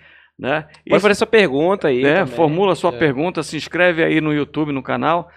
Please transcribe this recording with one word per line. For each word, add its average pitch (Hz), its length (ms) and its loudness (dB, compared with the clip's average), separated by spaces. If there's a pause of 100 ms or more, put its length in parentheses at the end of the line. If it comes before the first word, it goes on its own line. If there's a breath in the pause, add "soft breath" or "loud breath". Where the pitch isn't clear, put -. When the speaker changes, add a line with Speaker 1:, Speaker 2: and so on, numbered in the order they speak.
(380 soft breath)
Speaker 1:
né? 139 240 -4
Speaker 2:
Pode - 240 -20
Speaker 1:
Esse 156 160 2
Speaker 2:
fazer 202 140 4
sua 226 100 -2
pergunta 180 600 2
aí 127 180 2
Speaker 1:
É, 151 140 2
Speaker 2:
também. 131 160 -4
Speaker 1:
formula 165 380 2
a - 20 -4
sua 170 180 -2
Speaker 3:
É. 120 60 -8
Speaker 1:
pergunta, 156 420 -2
se 151 160 -8
inscreve 165 460 0
aí 156 180 2
no 156 100 -2
YouTube, 147 400 -2
no 135 120 -6
canal, 139 520 -2